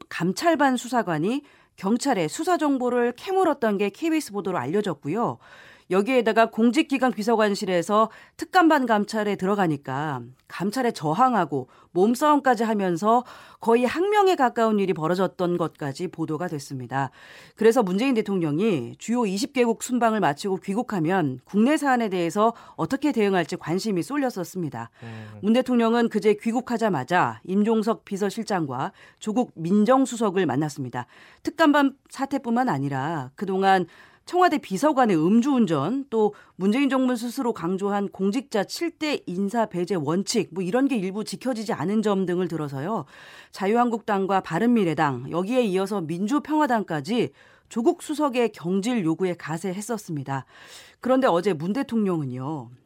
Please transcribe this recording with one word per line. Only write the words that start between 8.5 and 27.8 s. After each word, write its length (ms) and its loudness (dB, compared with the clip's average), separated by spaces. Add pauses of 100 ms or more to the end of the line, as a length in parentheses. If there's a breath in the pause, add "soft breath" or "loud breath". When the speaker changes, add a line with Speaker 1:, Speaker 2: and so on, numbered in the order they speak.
Speaker 1:
감찰에 500 0
들어가니까 840 -2 (260)
감찰에 440 -2
저항하고 760 0 (260 soft breath)
몸싸움까지 680 4
하면서 600 2 (360 loud breath)
거의 260 2
항명에 500 2
가까운 420 2
일이 160 0
벌어졌던 640 0
것까지 520 -6
보도가 380 -6
됐습니다. 600 -6 (460 loud breath)
그래서 260 4
문재인 320 2
대통령이 880 0
주요 260 -2
이십 280 -4
개국 280 0
순방을 380 0
마치고 380 0
귀국하면 840 -2
국내 320 2
사안에 340 0
대해서 440 2 (220 loud breath)
어떻게 360 -2
대응할지 440 2
관심이 480 -2
쏠렸었습니다. 880 -6 (100)
Speaker 2:
음. 260 -14 (140)
Speaker 1:
문 120 4
대통령은 560 4
그제 260 2
귀국하자마자 1120 0
임종석 600 0